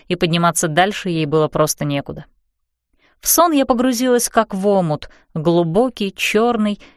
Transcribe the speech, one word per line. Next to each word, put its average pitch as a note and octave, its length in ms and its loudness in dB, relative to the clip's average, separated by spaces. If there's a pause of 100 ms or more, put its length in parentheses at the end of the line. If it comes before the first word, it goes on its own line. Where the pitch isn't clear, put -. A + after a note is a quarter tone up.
и F3 80 -2
подниматься E3+ 500 0
дальше F3+ 420 0
ей D#3+ 180 -2
было D3+ 200 2
просто - 380 -2
некуда. C#3+ 400 -6 (1000)
В - 60 -4
сон E4 240 2
я C#4 120 2
погрузилась B3 640 0
как A3 240 0
в G3 140 -4
омут, F3+ 420 0 (240)
глубокий, F3 800 0
черный, G#3+ 680 -2 (160)